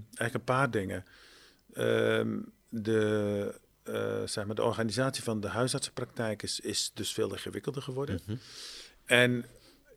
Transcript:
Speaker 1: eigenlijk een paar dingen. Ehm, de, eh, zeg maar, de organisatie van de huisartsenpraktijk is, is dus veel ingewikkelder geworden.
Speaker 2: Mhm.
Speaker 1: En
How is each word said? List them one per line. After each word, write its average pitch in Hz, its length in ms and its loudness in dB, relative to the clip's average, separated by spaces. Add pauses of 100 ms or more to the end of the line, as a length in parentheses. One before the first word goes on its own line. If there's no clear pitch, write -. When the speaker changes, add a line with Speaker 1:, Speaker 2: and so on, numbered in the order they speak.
Speaker 1:
eigenlijk 117 300 -4
een 113 100 -4
paar 131 280 2
dingen. 95 340 -2 (680)
Ehm, 113 680 2 (300)
de, 107 880 0 (240)
eh, 107 420 -2
zeg 104 200 -6
maar, 104 100 -4
de 110 80 2
organisatie 113 600 0
van 110 180 -2
de 98 60 -2
huisartsenpraktijk 117 960 -2
is, - 160 -6
is - 340 -2
dus - 200 -4
veel 104 180 0
ingewikkelder 104 500 -6
geworden. 131 440 -4
Speaker 2:
Mhm. 107 120 -4 (680)
Speaker 1:
En 123 400 6 (520)